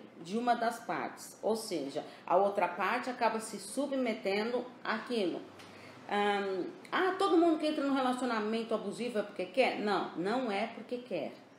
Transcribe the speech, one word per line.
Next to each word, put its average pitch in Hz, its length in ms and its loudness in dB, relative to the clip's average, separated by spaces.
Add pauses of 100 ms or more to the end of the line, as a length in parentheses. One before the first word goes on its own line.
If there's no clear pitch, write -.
(240)
de 185 140 -4
uma 240 180 2
das 233 240 0
partes, - 640 -6
ou 214 140 2
seja, 143 480 -4 (220)
a 170 100 4
outra 196 320 4
parte 220 420 0
acaba 226 300 0
se 214 200 -8
submetendo 240 1080 0 (180)
àquilo. 214 560 0 (680)
Ahn, 202 560 2 (260)
ah, 370 260 4
todo 381 200 6
mundo 330 220 6
que 311 80 0
entra 302 160 0
num 277 100 2
relacionamento 233 800 0
abusivo 202 460 -2
é - 40 4
porque - 220 -6
quer? 220 340 2
Não, 202 380 2
não 220 340 0
é 196 160 0
porque - 300 -8
quer, 151 340 -4 (280)